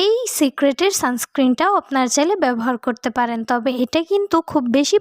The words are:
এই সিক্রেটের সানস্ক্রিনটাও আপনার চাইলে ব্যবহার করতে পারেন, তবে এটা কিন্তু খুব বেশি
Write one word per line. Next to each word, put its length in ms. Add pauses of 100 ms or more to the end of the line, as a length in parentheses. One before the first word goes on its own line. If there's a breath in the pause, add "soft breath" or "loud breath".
এই 120 (260)
সিক্রেটের 540 (100)
সানস্ক্রিনটাও 800
আপনার 340
চাইলে 200 (100)
ব্যবহার 340
করতে 320
পারেন, 340
তবে 260 (140)
এটা 160 (100)
কিন্তু 260 (140)
খুব 120 (140)
বেশি 240